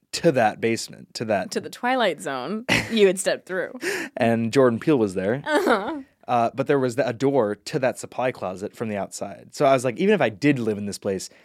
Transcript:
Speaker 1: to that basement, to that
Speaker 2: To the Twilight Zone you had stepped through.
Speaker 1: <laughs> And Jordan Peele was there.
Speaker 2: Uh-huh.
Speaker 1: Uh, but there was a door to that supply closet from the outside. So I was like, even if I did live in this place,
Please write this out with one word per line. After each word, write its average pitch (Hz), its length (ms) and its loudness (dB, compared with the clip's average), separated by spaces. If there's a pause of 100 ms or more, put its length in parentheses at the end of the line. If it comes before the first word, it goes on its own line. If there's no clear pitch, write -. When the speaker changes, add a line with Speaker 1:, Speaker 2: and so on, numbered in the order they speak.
(120)
Speaker 1:
to 170 200 2
that 113 280 2
basement, - 540 -4
to 123 120 -8
that 101 260 -2
Speaker 2:
To 220 80 -6
the 160 100 -10
Twilight 240 500 -2
Zone 151 460 -8 (240)
you 214 160 6
had 185 120 2
stepped 160 280 -4
through. 180 340 -6
Speaker 1:
<laughs> 349 360 -6
And 113 360 2
Jordan 123 280 4
Peele 156 180 2
was 104 160 0
there. 104 320 -2
Speaker 2:
Uh-huh. 294 560 0 (240)
Speaker 1:
Uh, 117 280 2
but 123 120 -4
there 143 120 4
was 127 200 -2
a 123 140 0
door 120 420 2
to - 240 -6
that 123 200 0
supply 123 340 -4
closet 95 440 -8
from 117 120 -6
the 104 80 -4
outside. - 580 -10
So 147 100 0
I 135 80 6
was 127 120 2
like, 123 140 -2
even 196 160 4
if 185 60 2
I 127 80 4
did 135 300 2
live 110 180 -2
in 104 100 -6
this 98 120 -8
place, 98 320 -4 (140)